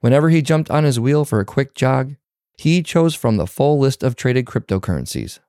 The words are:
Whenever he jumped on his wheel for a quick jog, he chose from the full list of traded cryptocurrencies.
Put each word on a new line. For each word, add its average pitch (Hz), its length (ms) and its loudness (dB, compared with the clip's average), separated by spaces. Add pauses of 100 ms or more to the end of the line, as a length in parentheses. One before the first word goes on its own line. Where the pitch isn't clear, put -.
Whenever 143 280 4
he 160 140 4
jumped 160 260 0
on 151 140 0
his 127 160 2
wheel 143 260 0
for 110 140 0
a 98 60 0
quick - 280 -4
jog, 131 440 -2 (360)
he 170 300 0
chose 165 320 0
from 110 220 0
the 85 100 -2
full 143 320 0
list 135 240 0
of 127 120 0
traded 127 300 0
cryptocurrencies. 80 1040 -4